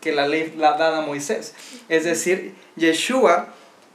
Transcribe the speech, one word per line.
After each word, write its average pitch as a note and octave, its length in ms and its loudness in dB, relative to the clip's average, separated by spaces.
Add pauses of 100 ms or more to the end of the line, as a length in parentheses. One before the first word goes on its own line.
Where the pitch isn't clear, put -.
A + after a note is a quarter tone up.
que D#3 120 -4
la C#3+ 140 0
ley D#3+ 300 -2
la D3+ 160 4
dada D#3+ 260 2
a D3+ 80 -2
Moisés. C#3+ 480 -6 (340)
Es E3 160 2
decir, F3 500 -2 (200)
Yeshua, F3 800 2 (400)